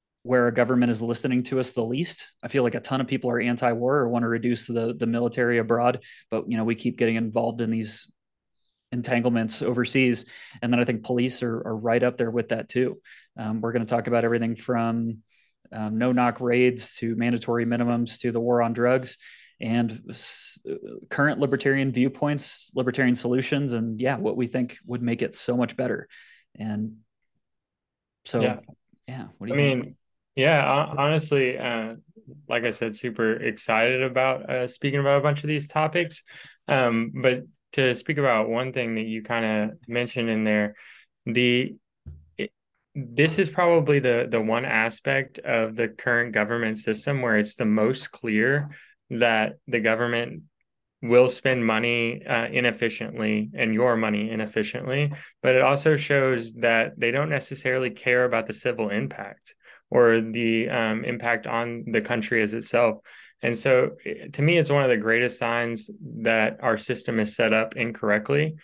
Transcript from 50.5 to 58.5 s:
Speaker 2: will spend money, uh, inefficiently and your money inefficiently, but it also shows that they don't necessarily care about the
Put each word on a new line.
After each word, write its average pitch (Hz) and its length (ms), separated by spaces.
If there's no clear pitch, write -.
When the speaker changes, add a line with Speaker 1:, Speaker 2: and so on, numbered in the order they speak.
Speaker 2:
will 123 260
spend 127 380
money, 117 580
uh, 117 220
inefficiently 110 1080
and 113 200
your 120 220
money 107 340
inefficiently, 123 840
but 131 140
it 131 40
also 143 360
shows 131 580
that 113 440
they 120 120
don't 143 180
necessarily 131 640
care 123 340
about 117 220
the 110 80